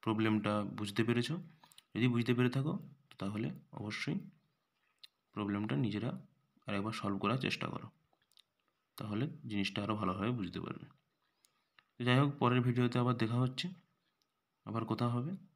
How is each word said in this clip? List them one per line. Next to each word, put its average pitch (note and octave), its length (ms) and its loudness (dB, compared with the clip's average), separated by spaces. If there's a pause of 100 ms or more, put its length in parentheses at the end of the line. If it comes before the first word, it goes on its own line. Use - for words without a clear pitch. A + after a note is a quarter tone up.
প্রবলেমটা G#2+ 520 2 (100)
বুঝতে G2+ 400 -4
পেরেছো। A#2+ 320 2 (600)
যদি A2+ 120 4
বুঝতে A#2+ 260 2
পেরে B2 160 4
থাকো C3+ 240 0 (460)
তাহলে G#2 280 -4 (240)
অবশ্যই G#2+ 480 -4 (1120)
প্রবলেমটা G#2 420 0
নিজেরা A2 360 0 (560)
আরেকবার G#2 260 -2
সলভ G2+ 280 -2
করার G#2 160 4
চেষ্টা - 300 -2
করো, - 200 -8 (1080)
তাহলে G#2+ 280 -2 (220)
জিনিসটা G#2 360 -2
আরও G#2+ 120 0
ভালোভাবে G2 360 0
বুঝতে F#2 280 -4
পারবে। - 260 -8 (1080)
তো B2 80 -8
যাই B2 160 6
হোক, C#3+ 100 6 (100)
পরের B2 220 6
ভিডিওতে B2 380 2
আবার B2 180 4
দেখা A#2 180 0
হচ্ছে, C3 320 0 (960)
আবার A2 200 -4
কথা A2 220 0
হবে। A#2+ 240 -2 (240)